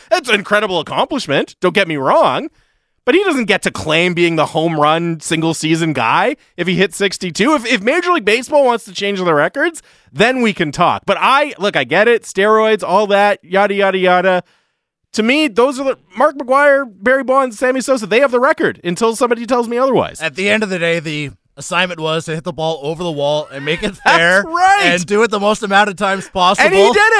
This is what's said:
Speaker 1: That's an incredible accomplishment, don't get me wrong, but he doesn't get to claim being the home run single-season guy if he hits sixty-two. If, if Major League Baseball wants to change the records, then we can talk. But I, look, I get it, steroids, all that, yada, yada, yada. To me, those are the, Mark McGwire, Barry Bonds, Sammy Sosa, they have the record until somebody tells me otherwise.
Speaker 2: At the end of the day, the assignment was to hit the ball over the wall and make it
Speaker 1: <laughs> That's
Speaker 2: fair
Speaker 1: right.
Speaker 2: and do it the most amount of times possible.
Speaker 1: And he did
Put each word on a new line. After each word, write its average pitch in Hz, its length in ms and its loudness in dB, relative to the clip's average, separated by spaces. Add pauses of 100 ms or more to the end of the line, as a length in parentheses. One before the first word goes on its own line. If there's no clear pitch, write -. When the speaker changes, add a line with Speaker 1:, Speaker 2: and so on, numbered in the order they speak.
Speaker 1:
That's 330 180 -2
an 226 60 0
incredible 202 460 0
accomplishment, 175 800 -2
don't 175 160 0
get 196 120 0
me 156 100 -4
wrong, 180 520 0 (560)
but 254 100 2
he 392 80 2
doesn't 277 220 -2
get 190 180 0
to 185 80 -2
claim 160 420 0
being 170 240 2
the 147 80 2
home 156 340 -2
run 165 400 0
single-season 160 720 -2
guy 151 460 0 (180)
if 175 120 -6
he 180 80 0
hits 190 200 0
sixty-two. 196 600 -2
If, 240 100 -4
if 233 160 0
Major 349 300 0
League 320 140 0
Baseball 262 380 0
wants 240 220 0
to 190 80 -20
change 202 260 -4
the 175 140 0
records, 277 480 -2 (300)
then 240 300 0
we 220 120 2
can 156 180 -2
talk. 147 340 0
But 190 140 0
I, 262 380 2
look, 196 180 -2
I 143 80 0
get 165 240 2
it, 233 160 2
steroids, 220 640 2
all 196 200 2
that, 202 360 2
yada, 196 300 0
yada, 196 240 0
yada. 180 460 2 (680)
To 220 100 -2
me, 285 240 2
those 240 320 0
are 277 40 -6
the, 262 160 -4 (160)
Mark 277 220 0
McGwire, 277 500 2
Barry 226 360 -2
Bonds, 254 360 0
Sammy 254 220 0
Sosa, 254 240 -2
they 202 160 2
have 269 100 4
the 247 80 0
record 254 440 0
until 214 320 -2
somebody 233 300 -2
tells 240 220 0
me 240 100 -4
otherwise. 247 440 0
Speaker 2:
At 156 140 -4
the 190 120 -2
end 214 160 0
of 196 60 -4
the 185 100 -4
day, 170 200 -2
the 151 320 -8 (260)
assignment 175 420 -8
was 156 260 -6
to 160 100 -8
hit 160 100 -12
the 175 80 -8
ball 160 300 -6
over 160 200 -8
the 170 80 -6
wall 147 400 -4
and 139 140 -12
make 160 180 -4
it 202 160 -8
Speaker 1:
<laughs> - 60 -14
That's 294 120 4
Speaker 2:
fair 185 260 4
Speaker 1:
right. 370 420 2
Speaker 2:
and 175 200 0
do 208 180 0
it 220 80 0
the 214 80 -4
most 208 220 0
amount 202 280 2
of 180 80 -8
times 196 320 -4
possible. 202 380 2
Speaker 1:
And 359 80 2
he 403 160 6
did 427 280 4